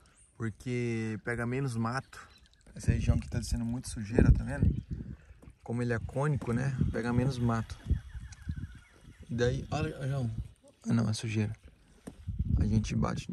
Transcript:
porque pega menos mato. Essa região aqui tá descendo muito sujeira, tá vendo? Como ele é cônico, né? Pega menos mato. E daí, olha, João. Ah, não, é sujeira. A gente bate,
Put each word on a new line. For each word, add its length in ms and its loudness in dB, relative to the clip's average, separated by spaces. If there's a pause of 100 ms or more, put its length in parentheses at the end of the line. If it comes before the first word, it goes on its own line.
(360)
porque 880 -4
pega 220 -4
menos 300 -2
mato. 500 -4 (480)
Essa 160 2
região 260 4
aqui 120 -2
tá 100 -4
descendo 280 -2
muito 240 -4
sujeira, 420 6
tá 100 8
vendo? 320 2 (880)
Como 200 -4
ele 100 -2
é 60 0
cônico, 540 -2
né? 240 0 (140)
Pega 220 -2
menos 260 2
mato. 400 0 (1500)
E 40 -4
daí, 360 2
olha, 380 -2
João. 220 -2 (580)
Ah, 40 2
não, 160 2
é 40 2
sujeira. 400 -2 (1040)
A 80 4
gente 300 2
bate, 360 0